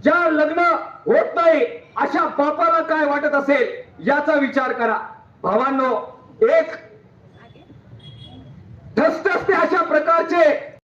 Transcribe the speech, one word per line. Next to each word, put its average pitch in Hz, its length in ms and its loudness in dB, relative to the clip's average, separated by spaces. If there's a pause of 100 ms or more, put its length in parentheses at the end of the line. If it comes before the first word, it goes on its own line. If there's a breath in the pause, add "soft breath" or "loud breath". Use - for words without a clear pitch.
ज्या 330 280 2
लग्न 311 280 0 (480)
होत 381 280 2
नाही, 320 300 4 (320)
अशा 294 280 -2
बापाला 311 580 0
काय 311 240 -2
वाटत 285 280 -2
असेल, 277 480 0 (260)
याचा 294 260 0
विचार 269 380 -2
करा. 220 240 -2 (460)
भावांनो, 254 760 -2 (240)
एक 240 280 2 (2250)
ठसठसते 330 560 0
अशा 330 300 0
प्रकारचे 330 880 2 (180)